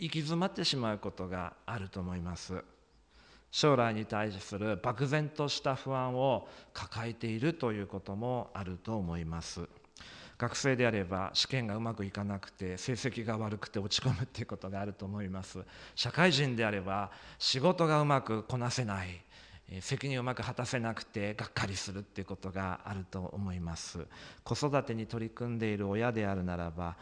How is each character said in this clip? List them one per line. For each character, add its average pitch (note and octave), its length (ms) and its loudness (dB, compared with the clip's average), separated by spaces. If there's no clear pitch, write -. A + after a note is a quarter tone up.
行 D#3+ 100 -2
き D#3 80 0
詰 D#3+ 220 0
ま F#3+ 80 4
っ - 20 -10
て F#3+ 140 -2
し D3 120 2
ま A2+ 180 0
う G#2 40 -4
こ G2+ 140 -4
と F#2 160 -6
が F2+ 240 -4
あ A2+ 140 -4
る F#2+ 120 -6
と G2 100 -6
思 F2+ 160 -2
い F2 60 -2
ま F2 140 -4
す。 - 280 -6
将 D3 240 6
来 A#2 180 6
に G#2+ 100 0
対 G#2+ 280 2
す F#2+ 260 -6
る G#2 200 2
漠 B2 280 0
然 D3+ 220 2
と D3 200 -2
し - 120 0
た C3+ 160 2
不 C3+ 180 -2
安 B2+ 220 0
を B2+ 320 4
抱 - 360 -6
え A2+ 60 -4
て A#2 140 -2
い A2 100 0
る D#3 160 2
と B2+ 160 0
い G#2+ 120 0
う G2 40 -4
こ G2 140 -6
と G2 160 -6
も A#2+ 360 0
あ G2 120 -4
る F2+ 140 -4
と A2+ 180 -2
思 E2+ 200 0
い E2+ 80 -2
ま E2 180 -4
す。 - 260 -8
学 A#2 120 0
生 C3+ 200 6
で B2 100 6
あ A#2 40 6
れ G#2 140 4
ば F#2 280 0
試 - 160 2
験 B2+ 180 0
が G2+ 100 -2
う A2 40 -2
ま A2+ 140 -2
く G2+ 100 -4
い G2 60 -2
か G2+ 120 -4
な G2+ 160 0
く - 140 -14
て、 F#2 240 -4
成 C3 160 -2
績 A#2 320 -2
が A2 140 0
悪 G#2+ 180 -2
く - 140 -8
て - 80 -4
落 G2+ 100 0
ち - 140 0
込 C3 80 4
む G#2 140 2
っ - 20 -2
て - 140 -6
い - 20 -2
う - 40 -6
こ G#2+ 120 -8
と F#2+ 100 -8
が G2 120 -4
あ G2+ 40 -2
る G#2 80 -4
と G2+ 140 -8
思 G#2 160 -4
い F#2+ 80 -2
ま F#2 120 -4
す。 F#2 180 -10
社 - 180 -2
会 F3+ 200 8
人 C3+ 220 4
で A2+ 120 4
あ G#2+ 40 4
れ G2+ 120 2
ば F#2+ 280 0
仕 - 220 2
事 F3 260 6
が D3+ 160 6
う - 20 4
ま C#3+ 160 6
く A2 220 0
こ B2+ 160 -2
な B2 120 0
せ B2 140 2
な G2 220 0
い、 F2+ 180 -10
え F#2 80 -6
ー、 - 20 -6
責 C3 280 -2
任 C3+ 100 0
を - 20 0
う A#2+ 40 0
ま B2 100 0
く A2+ 80 -4
果 A2 100 -2
た A#2+ 140 -2
せ C3 120 0
な A2+ 160 0
く - 80 -6
て G#2 300 -2
が A2 140 -6
っ - 40 -10
か A#2 140 0
り G2 100 0
す - 160 -4
る G2 100 -4
っ - 20 -4
て - 180 -8
い F#2+ 40 -4
う - 20 -12
こ F#2+ 100 -6
と F#2+ 140 -6
が F#2+ 340 -2
あ G2+ 80 -6
る F#2+ 180 -4
と F#2+ 100 -4
思 F#2+ 340 -2
い F2+ 60 -2
ま E2+ 160 -2
す。 - 300 -8
子 - 120 -2
育 C#3 280 2
て A#2 120 -4
に A2 120 -2
取 A2+ 180 -4
り A2+ 60 -6
組 A#2+ 260 -4
ん - 20 -2
で A2+ 100 2
い G#2 100 2
る G2+ 100 0
親 A2+ 240 2
で A2 140 2
あ G2 80 2
る F#2 100 0
な F2+ 140 0
ら E2+ 120 -2
ば、 E2+ 320 -4